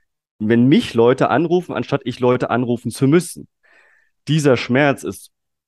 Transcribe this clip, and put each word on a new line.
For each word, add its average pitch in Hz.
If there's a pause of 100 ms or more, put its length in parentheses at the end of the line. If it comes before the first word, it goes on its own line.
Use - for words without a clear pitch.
(400)
wenn 117
mich 196
Leute 120
anrufen, 170
anstatt 139
ich 127
Leute 123
anrufen 117
zu -
müssen?“ - (800)
Dieser 143
Schmerz 131
ist, - (360)